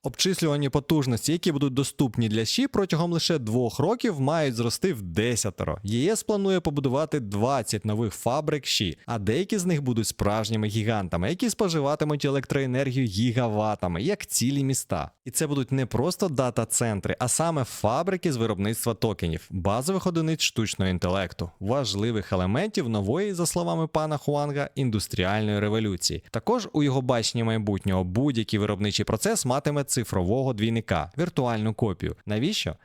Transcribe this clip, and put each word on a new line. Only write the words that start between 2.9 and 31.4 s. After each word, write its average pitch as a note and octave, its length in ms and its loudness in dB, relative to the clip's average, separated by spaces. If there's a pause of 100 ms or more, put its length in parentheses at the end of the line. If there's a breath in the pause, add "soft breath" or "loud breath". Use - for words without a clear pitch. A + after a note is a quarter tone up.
лише E3 260 2
двох A#2 400 0
років, F#3+ 420 0
мають C#3+ 340 2
зрости A#2+ 380 0
в A2 80 -6
десятеро. G2 840 -2
Є A#2 280 2
С - 120 -2
планує G3 360 2
побудувати D3 600 0
двадцять A2 680 0
нових G#2+ 280 0
фабрик D3 520 -2
ші, - 400 0
а A#2 140 -4
деякі D#3 380 0
з F3+ 80 -2
них E3 160 2
будуть A#2 260 0
справжніми A2 600 0
гігантами, G#2 640 0
які G3+ 200 0
споживатимуть D3+ 760 0
електроенергію C3+ 800 0
гігаватами, G#2+ 1040 0
як - 160 -4
цілі C#3 380 0
міста. G2 480 -2 (140)
І A#2+ 60 -8
це D#3 160 -2
будуть C#3 240 -2
не C3+ 140 2
просто E3 440 0
дата-центри, A#2 880 0
а B2 80 0
саме D#3 360 0
фабрики E3 680 0
з B2 40 -2
виробництва A2 560 0
токенів, F2+ 560 -2
базових C3 580 0
одиниць D#3+ 340 0
штучного G2 500 0
інтелекту, F2+ 680 -2
важливих G#2+ 720 -2
елементів B2 560 0
нової, A#2+ 440 0
за E3+ 120 0
словами E3+ 420 0
пана D#3 300 0
Хуанга, C#3+ 580 -2
індустріальної G#2+ 840 0
революції. G#2 720 0
Також G#3+ 420 -2
у D3+ 100 2
його C3+ 180 2
баченні A#2+ 420 0
майбутнього G2+ 600 0
будь-який A2+ 560 0
виробничий G2+ 460 0
процес G3+ 400 0
матиме C#3+ 380 0
цифрового A#2 720 0
двійника, G#2 640 0
віртуальну A#2 560 0